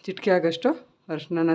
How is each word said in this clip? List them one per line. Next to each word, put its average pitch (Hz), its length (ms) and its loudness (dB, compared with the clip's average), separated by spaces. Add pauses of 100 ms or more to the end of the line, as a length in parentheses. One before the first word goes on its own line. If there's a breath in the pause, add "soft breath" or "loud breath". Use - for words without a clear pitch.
ಚಿಟಿಕೆ 190 320 -2
ಆಗಷ್ಟು 170 340 0 (400)
ಅರಿಶಿಣನ 165 440 -2